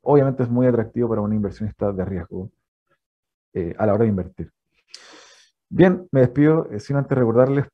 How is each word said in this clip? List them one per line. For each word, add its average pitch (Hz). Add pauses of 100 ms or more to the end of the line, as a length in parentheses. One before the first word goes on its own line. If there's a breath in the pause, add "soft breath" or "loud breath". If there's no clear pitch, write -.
obviamente 135
es 120
muy 123
atractivo 117
para 110
un 104
inversionista 104
de 92
riesgo, 92 (1000)
eh, 85
a 107
la 101
hora 107
de 113
invertir. 90 (1160 loud breath)
Bien, 180
me 135
despido, 147
eh, 104
sin 139
antes 139
recordarles 127